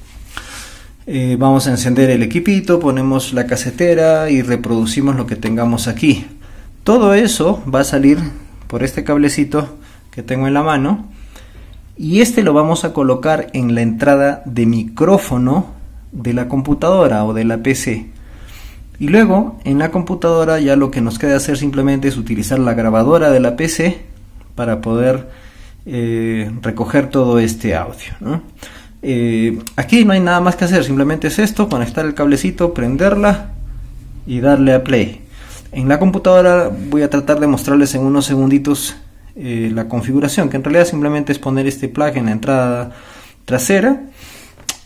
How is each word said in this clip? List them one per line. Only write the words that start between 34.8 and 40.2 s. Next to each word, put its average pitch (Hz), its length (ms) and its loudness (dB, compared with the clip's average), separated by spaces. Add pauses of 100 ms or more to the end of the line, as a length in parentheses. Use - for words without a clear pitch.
play. - 400 -2 (480)
En 131 160 -4
la 147 100 2
computadora 185 720 4 (200)
voy 147 100 2
a 143 80 2
tratar 147 320 0
de 147 60 2
mostrarles 143 480 2
en 131 80 -2
unos 135 240 0
segunditos, 139 680 0 (380)
eh, 117 380 -4
la 113 160 -4
configuración, 135 600 -2